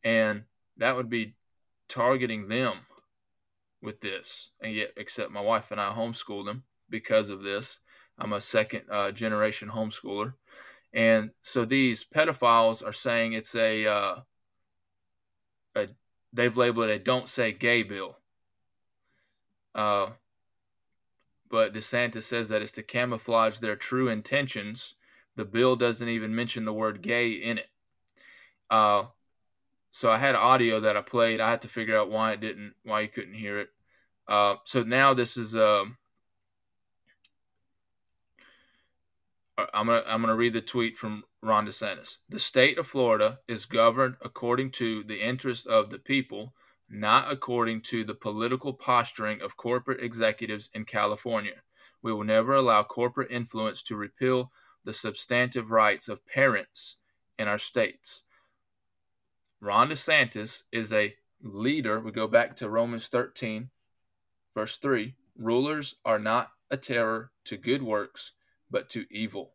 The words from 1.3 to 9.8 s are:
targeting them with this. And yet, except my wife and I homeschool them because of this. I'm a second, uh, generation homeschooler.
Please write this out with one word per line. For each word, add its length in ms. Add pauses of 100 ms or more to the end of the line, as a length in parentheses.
targeting 600
them 320 (1000)
with 200
this. 500 (100)
And 120
yet, 240
except 340
my 100
wife 300
and 80
I 120
homeschool 540
them 180 (260)
because 400
of 140
this. 360 (380)
I'm 160
a 80
second, 480
uh, 220
generation 580
homeschooler. 640 (600)